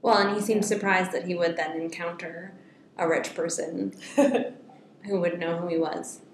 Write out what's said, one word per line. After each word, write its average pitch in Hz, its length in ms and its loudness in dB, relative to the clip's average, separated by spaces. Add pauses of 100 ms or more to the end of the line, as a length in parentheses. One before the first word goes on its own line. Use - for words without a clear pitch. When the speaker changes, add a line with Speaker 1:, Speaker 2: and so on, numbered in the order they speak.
Speaker 1:
Well, 214 160 6
and 202 180 4
he 214 60 0
seemed 214 220 2
Speaker 2:
Yeah. - 40 -2
Speaker 1:
surprised 196 440 2
that - 160 -4
he 180 80 -2
would 170 220 2
then 160 220 -4
encounter 170 720 -8 (440)
a 175 100 0
rich 160 280 0
person 160 580 -4 (120)
Speaker 2:
<laughs> - 100 -8 (880)
Speaker 1:
who 196 140 0
would 175 200 0
know 170 180 -2
who 175 100 -4
he 170 100 0
was. - 420 -4 (140)